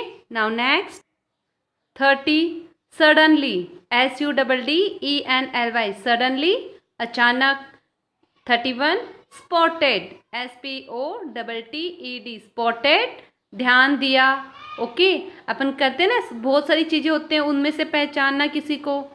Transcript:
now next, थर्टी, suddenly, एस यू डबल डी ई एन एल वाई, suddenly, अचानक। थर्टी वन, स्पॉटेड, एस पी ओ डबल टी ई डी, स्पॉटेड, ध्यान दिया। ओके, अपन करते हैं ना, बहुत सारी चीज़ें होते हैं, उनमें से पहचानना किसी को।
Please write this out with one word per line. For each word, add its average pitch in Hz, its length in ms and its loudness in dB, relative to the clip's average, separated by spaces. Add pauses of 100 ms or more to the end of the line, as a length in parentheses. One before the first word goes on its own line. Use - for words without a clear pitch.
(340)
now 220 180 -2
next, 262 500 -2 (920)
थर्टी, 277 460 2 (560)
suddenly, 302 580 6 (380)
एस 254 280 0
यू 294 100 0
डबल 254 340 2
डी 302 120 0 (260)
ई 285 140 -2 (100)
एन 262 280 0
एल 233 180 -2
वाई, 220 200 -2 (100)
suddenly, 262 500 0 (460)
अचानक। 247 680 0 (800)
थर्टी 240 260 0
वन, 311 280 -2 (360)
स्पॉटेड, 330 760 0 (220)
एस 247 160 -10 (100)
पी 269 140 -10 (140)
ओ 285 280 -8 (100)
डबल 226 340 -10 (100)
टी 311 160 -8
ई 247 320 -12
डी, 226 200 -16
स्पॉटेड, 240 760 0 (360)
ध्यान 254 440 4
दिया। 262 300 4 (520)
ओके, 359 320 2 (380)
अपन 269 240 -2
करते 269 300 0
हैं 392 60 4
ना, 466 120 2 (100)
बहुत 269 360 0
सारी 320 180 2
चीज़ें 311 260 0
होते 311 240 -2
हैं, 302 80 2
उनमें 285 280 0
से 302 160 -2
पहचानना 294 640 0
किसी 294 280 -6
को। 277 260 -4 (120)